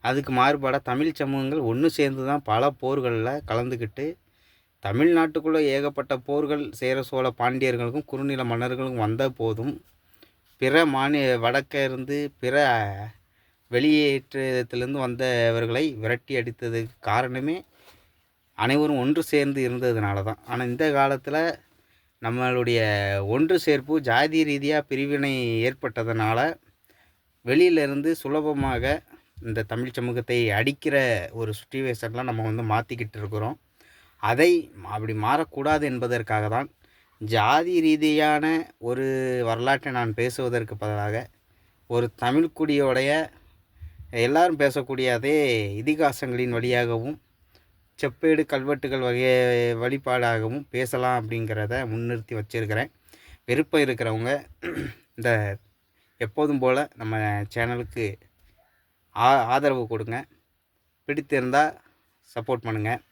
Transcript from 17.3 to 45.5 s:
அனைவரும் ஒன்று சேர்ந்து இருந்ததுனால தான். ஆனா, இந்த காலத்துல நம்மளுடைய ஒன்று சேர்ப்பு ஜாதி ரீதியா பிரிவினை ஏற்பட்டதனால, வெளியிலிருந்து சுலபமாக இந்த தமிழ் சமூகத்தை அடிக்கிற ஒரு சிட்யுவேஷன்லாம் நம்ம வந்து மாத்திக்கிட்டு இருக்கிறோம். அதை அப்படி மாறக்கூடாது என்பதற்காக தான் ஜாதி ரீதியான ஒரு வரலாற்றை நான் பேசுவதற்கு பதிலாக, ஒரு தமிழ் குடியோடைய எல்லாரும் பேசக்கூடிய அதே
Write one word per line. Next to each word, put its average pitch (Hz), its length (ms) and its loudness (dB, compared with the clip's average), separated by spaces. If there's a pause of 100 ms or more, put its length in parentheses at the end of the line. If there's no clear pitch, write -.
அனைவரும் 135 420 2
ஒன்று 147 220 2
சேர்ந்து 139 400 2
இருந்ததுனால 117 600 0
தான். 104 240 -4
ஆனா, 120 180 -4
இந்த 123 260 -2
காலத்துல 139 460 2 (840)
நம்மளுடைய 120 560 0 (480)
ஒன்று 151 320 2
சேர்ப்பு 143 400 0
ஜாதி 147 460 2
ரீதியா 147 360 0
பிரிவினை 139 540 -2 (280)
ஏற்பட்டதனால, 117 760 -2 (1040)
வெளியிலிருந்து 147 680 4
சுலபமாக 139 720 -2 (580)
இந்த 113 200 -4
தமிழ் 120 280 -6
சமூகத்தை 120 480 -4 (120)
அடிக்கிற 139 460 0 (360)
ஒரு 113 200 -6
சிட்யுவேஷன்லாம் 123 800 -6
நம்ம 113 120 -4
வந்து 110 200 -2
மாத்திக்கிட்டு 113 560 -4
இருக்கிறோம். 107 380 -4 (640)
அதை 131 280 4 (340)
அப்படி 107 300 -6
மாறக்கூடாது 143 720 0
என்பதற்காக 117 640 -2
தான் 123 200 -2 (520)
ஜாதி 120 600 2
ரீதியான 151 640 4 (340)
ஒரு 123 280 -4 (380)
வரலாற்றை 127 480 0
நான் 120 220 -2
பேசுவதற்கு 120 640 -4
பதிலாக, 104 400 -4 (720)
ஒரு 120 240 0
தமிழ் 147 400 0
குடியோடைய 139 580 2 (1040)
எல்லாரும் 151 400 4
பேசக்கூடிய 131 540 0
அதே 139 260 2 (380)